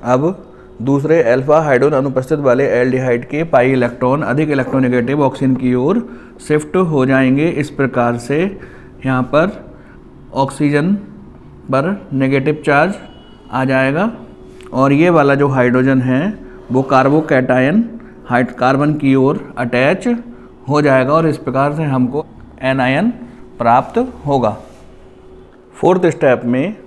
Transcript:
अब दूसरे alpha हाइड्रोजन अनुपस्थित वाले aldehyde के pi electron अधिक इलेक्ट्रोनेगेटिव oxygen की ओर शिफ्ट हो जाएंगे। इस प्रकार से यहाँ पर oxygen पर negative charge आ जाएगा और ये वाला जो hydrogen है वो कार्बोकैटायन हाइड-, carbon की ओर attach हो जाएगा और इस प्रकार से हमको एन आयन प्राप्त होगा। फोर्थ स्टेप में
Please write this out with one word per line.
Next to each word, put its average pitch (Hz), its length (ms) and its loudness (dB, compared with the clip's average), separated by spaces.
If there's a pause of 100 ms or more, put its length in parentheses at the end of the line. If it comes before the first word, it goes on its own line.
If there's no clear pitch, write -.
अब 127 200 0 (580)
दूसरे 135 420 2
alpha 135 360 2
हाइड्रोजन 147 360 2
अनुपस्थित 131 440 -2
वाले 135 300 2
aldehyde 123 540 0
के 147 220 -6
pi 131 260 2
electron 127 520 0
अधिक 147 260 -2
इलेक्ट्रोनेगेटिव 131 760 0
oxygen 131 320 0
की 123 200 0
ओर 160 240 0 (480)
शिफ्ट 151 280 -2
हो 156 300 0
जाएंगे। 135 420 2
इस 147 240 -4
प्रकार 120 460 -2
से 135 200 -4 (680)
यहाँ 127 180 0
पर 160 280 0 (840)
oxygen 147 560 0 (800)
पर 139 180 0 (240)
negative 135 520 0
charge 151 280 2 (540)
आ 131 160 -4
जाएगा 135 460 0 (640)
और 139 180 2
ये 160 180 4
वाला 143 240 4
जो 143 140 2
hydrogen 127 540 2
है 127 200 0 (500)
वो 127 120 2
कार्बोकैटायन 135 1000 2 (420)
हाइड-, 123 260 0
carbon 139 420 0
की 135 220 2
ओर 135 420 0
attach 127 500 0 (600)
हो 147 140 0
जाएगा 135 300 4
और 160 160 2
इस 139 100 -2
प्रकार 139 360 -2
से 160 100 -4
हमको 131 400 -2 (380)
एन 135 180 0
आयन 139 300 0 (480)
प्राप्त 120 400 2 (280)
होगा। 120 300 0 (1160)
फोर्थ 180 340 2
स्टेप 127 360 0
में 131 300 -2 (120)